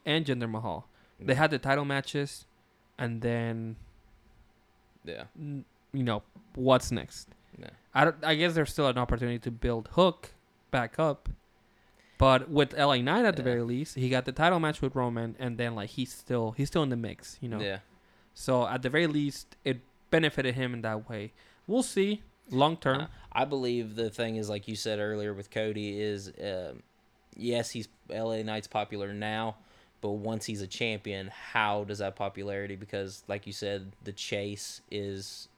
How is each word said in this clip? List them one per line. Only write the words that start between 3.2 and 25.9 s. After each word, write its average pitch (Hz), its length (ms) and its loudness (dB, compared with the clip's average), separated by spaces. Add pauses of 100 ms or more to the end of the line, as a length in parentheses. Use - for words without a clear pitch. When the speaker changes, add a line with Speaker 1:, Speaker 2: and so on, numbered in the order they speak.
Speaker 1:
then, 117 540 -2 (1300)
Speaker 2:
Yeah. 71 200 -10 (140)
Speaker 1:
n-, 147 260 -8 (280)
you 139 100 0
know, 110 200 2 (320)
what's 127 360 6
next? - 380 -6 (300)
Speaker 2:
Yeah. - 120 -14 (240)
Speaker 1:
I 139 100 8
don't, 156 200 4
I 156 100 4
guess 165 200 2
there's 151 180 2
still 143 160 2
an 123 100 2
opportunity 120 400 0
to 120 120 -6
build 117 420 -2
Hook 175 400 2 (380)
back 120 280 -2
up, 156 300 0 (880)
but 131 300 8
with 143 280 4
L 143 160 6
A 123 100 4
Knight 190 240 4
at 175 100 4
the 143 60 -2
Speaker 2:
Yeah. - 100 -2
Speaker 1:
very 120 100 2
least, 123 340 -2
he 127 120 2
got 127 160 2
the 135 80 -2
title 165 280 4
match 156 200 0
with 131 140 0
Roman, 117 440 -2
and 120 200 -4
then, 120 160 -2
like, 107 160 -6
he's - 220 -4
still, 113 400 -2
he's 135 160 -2
still 165 140 2
in 143 60 2
the 123 80 0
mix, - 460 -8
you 127 80 -8
know? 107 100 -4
Speaker 2:
Yeah. 98 200 -4 (580)
Speaker 1:
So 123 280 2
at 127 160 -2
the 131 80 0
very 165 160 4
least, 147 580 -2
it 127 160 0 (300)
benefited 147 460 2
him 127 180 -2
in 117 80 -6
that 110 260 -4
way. 110 240 -8 (340)
We'll 240 160 4
see 208 400 2 (280)
long 147 260 4
term. 135 260 2
Speaker 2:
Uh, - 40 -8 (260)
I 127 140 2
believe 120 500 -2
the 113 140 0
thing 113 260 -2
is, 107 140 -2
like 104 180 -6
you 110 80 -4
said 107 220 -2
earlier 104 340 -2
with 98 180 -12
Cody, 104 500 -2